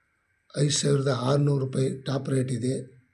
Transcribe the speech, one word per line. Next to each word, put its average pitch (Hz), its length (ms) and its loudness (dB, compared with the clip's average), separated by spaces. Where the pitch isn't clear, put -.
ಐದು 147 100 2
ಸಾವಿರದ 143 360 2
ಆರುನೂರು 139 580 2
ರೂಪಾಯಿ 131 360 -2
ಟಾಪ್ 135 280 -4
ರೇಟ್ 131 220 0
ಇದೆ. 127 240 -2